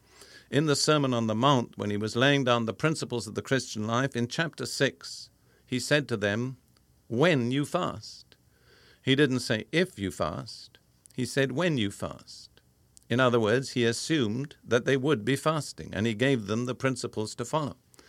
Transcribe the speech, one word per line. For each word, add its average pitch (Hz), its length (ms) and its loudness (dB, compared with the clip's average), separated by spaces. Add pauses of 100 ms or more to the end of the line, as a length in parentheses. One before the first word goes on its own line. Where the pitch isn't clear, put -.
(500)
In 143 140 2
the 147 100 4
Sermon 143 380 4
on 117 140 0
the 110 80 0
Mount, 127 420 4
when 104 140 -2
he 104 80 -2
was 107 180 -4
laying 139 280 4
down 120 200 4
the 110 80 -2
principles 123 540 -4
of 104 80 -10
the 101 80 -4
Christian 117 440 -2
life, 123 300 0
in 120 100 -2
chapter 147 380 -6
six, - 640 -4 (380)
he 127 120 -4
said 143 300 0
to 120 80 -2
them, 107 400 -2 (500)
"When 127 440 2
you 139 160 -2
fast." - 680 -6 (680)
He 131 120 4
didn't 131 260 4
say, 113 300 -2
"If 180 280 0
you 98 120 -2
fast." - 680 -6 (360)
He 123 120 -4
said, 135 260 0
"When 160 240 0
you 101 140 0
fast." - 580 -12 (600)
In 117 100 2
other 123 180 6
words, 117 340 2
he 123 120 2
assumed 120 720 -2 (100)
that 120 200 2
they 135 100 2
would 127 300 0
be 131 100 0
fasting, - 560 -4
and 104 140 -2
he 117 80 0
gave 120 320 2
them 110 180 -2
the 127 100 -4
principles 120 600 -4
to 123 100 -8
follow. 147 320 -4 (320)